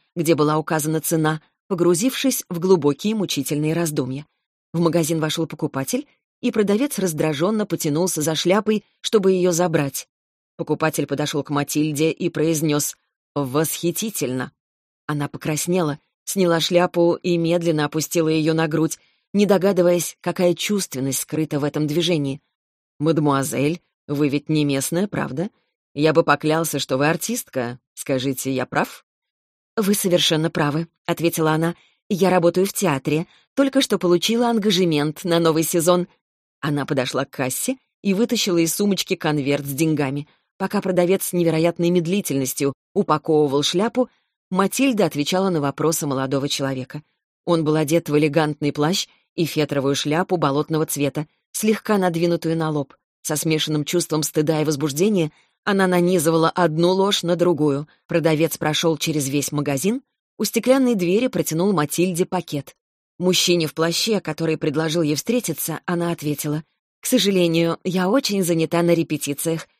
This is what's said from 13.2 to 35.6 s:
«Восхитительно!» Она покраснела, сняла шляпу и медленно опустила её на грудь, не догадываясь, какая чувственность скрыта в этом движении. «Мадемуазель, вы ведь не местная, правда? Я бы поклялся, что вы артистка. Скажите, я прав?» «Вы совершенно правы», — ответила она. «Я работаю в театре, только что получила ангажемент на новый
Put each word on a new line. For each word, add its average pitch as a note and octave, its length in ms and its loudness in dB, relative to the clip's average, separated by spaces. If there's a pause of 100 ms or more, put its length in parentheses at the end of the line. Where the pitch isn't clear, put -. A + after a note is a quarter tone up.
«Восхитительно!» C#3+ 1160 -4 (540)
Она D3 200 -4
покраснела, D3+ 720 -2 (240)
сняла E3+ 380 0
шляпу F3 540 2
и F3 200 -2
медленно E3 480 0
опустила D#3 460 -2
её D#3+ 240 2
на D#3+ 160 2
грудь, D#3 280 0 (360)
не G3+ 120 4
догадываясь, F3+ 760 2
какая F3 320 0
чувственность C#3 680 -4
скрыта D#3 400 -4
в C#3 40 -6
этом D3+ 240 -2
движении. D3 540 -2 (580)
«Мадемуазель, C#3+ 840 0 (260)
вы D3 220 0
ведь D3 180 -4
не D#3 160 2
местная, C#3+ 440 -2
правда? D3 420 -6 (460)
Я D3+ 180 4
бы D#3 100 4
поклялся, D#3 560 0
что C3+ 180 -4
вы C#3+ 120 2
артистка. C3 680 -6 (140)
Скажите, C3+ 600 -4
я B2+ 120 -2
прав?» - 400 -4 (720)
«Вы G#3 200 0
совершенно E3 560 0
правы», — D#3 360 -2 (180)
ответила E3 460 0
она. E3 240 0 (340)
«Я F#3 200 2
работаю F#3 380 2
в - 60 -8
театре, D3+ 520 -2 (300)
только C4+ 260 2
что A3 160 0
получила A3 520 2
ангажемент F3 720 0
на E3+ 160 2
новый E3 240 2